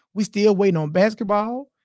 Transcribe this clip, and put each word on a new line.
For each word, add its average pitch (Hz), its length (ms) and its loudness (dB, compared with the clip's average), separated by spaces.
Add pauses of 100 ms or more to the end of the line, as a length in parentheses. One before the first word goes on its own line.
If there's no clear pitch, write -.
(140)
we 208 80 -4
still 208 320 2
waiting 190 220 2
on 151 140 -4
basketball. 214 760 -2 (160)